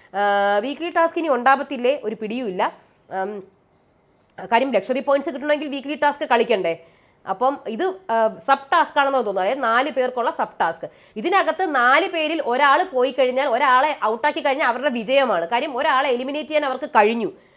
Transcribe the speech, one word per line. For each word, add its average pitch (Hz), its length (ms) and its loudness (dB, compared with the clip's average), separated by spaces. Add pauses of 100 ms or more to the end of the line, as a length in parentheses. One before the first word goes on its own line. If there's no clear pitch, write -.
(160)
ആ, 202 420 2
വീക്ക്ലി 285 320 -4
ടാസ്ക് 339 300 0
ഇനി 330 80 -4
ഉണ്ടാവത്തില്ലേ? 269 760 0
ഒരു 214 120 -6
പിടിയുമില്ല. 220 600 -6 (460)
ഉം, 202 200 -10 (1080)
കാര്യം 247 200 2
ലക്ഷറി 240 280 0
പോയിന്റ്സ് 285 300 0
കിട്ടണമെങ്കിൽ 294 380 -2
വീക്ക്ലി 277 280 -6
ടാസ്ക് 294 340 0
കളിക്കണ്ടേ? 196 480 2 (520)
അപ്പം 254 280 0 (100)
ഇത്, 220 180 -4
ആ, 226 520 -2
സബ് 277 360 0
ടാസ്ക് 294 260 2
ആണെന്ന് 269 180 2
തോന്നുന്നു. 202 240 0
അതായത് 254 220 -2
നാല് 247 280 0
പേർക്കുള്ള 247 400 -2
സബ് - 300 -6
ടാസ്ക്. 165 280 -4 (260)
ഇതിനകത്ത് 330 600 0
നാല് 269 340 4
പേരിൽ 320 360 -2
ഒരാൾ 277 380 4
പോയി 262 280 0
കഴിഞ്ഞാൽ, 254 360 0
ഒരാളെ 269 580 2
ഔട്ടാക്കി 262 400 -2
കഴിഞ്ഞാൽ 277 220 2
അവരുടെ 247 220 0
വിജയമാണ്. 233 580 0
കാര്യം 247 300 -2
ഒരാളെ 285 320 2
എലിമിനേറ്റ് 262 400 -4
ചെയ്യാൻ 302 160 0
അവർക്ക് 254 240 -4
കഴിഞ്ഞു, 220 420 2 (260)